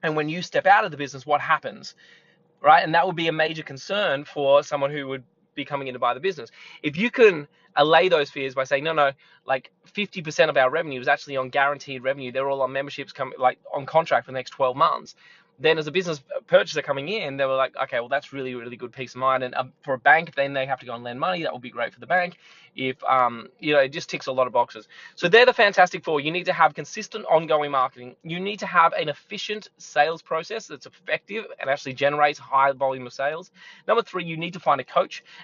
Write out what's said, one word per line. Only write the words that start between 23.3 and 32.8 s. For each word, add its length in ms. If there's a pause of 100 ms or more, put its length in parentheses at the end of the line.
you 140
know, 80
it 80
just 220
ticks 160
a 60
lot 140
of 60
boxes. 340 (280)
So 140
they're 180
the 80
Fantastic 500
Four. 160
You 100
need 140
to 80
have 220
consistent, 500
ongoing 460
marketing. 520
You 160
need 200
to 80
have 260
an 160
efficient 600 (100)
sales 420
process 460
that's 180
effective 600 (120)
and 120
actually 240
generates 440
high 340
volume 340